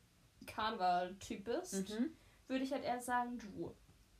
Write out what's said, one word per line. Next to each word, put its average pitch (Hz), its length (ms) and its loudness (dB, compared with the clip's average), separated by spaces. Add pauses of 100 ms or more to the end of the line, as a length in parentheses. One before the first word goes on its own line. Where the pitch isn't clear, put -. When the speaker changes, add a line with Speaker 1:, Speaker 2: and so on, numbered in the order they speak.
(460)
Speaker 1:
Karneval-Typ 196 1000 0
bist, 220 460 0
Speaker 2:
Mhm. 240 220 2 (360)
Speaker 1:
würde 262 160 2
ich 269 80 0
halt 269 120 0
eher 247 160 0
sagen, 247 380 0
du. 185 360 -8 (460)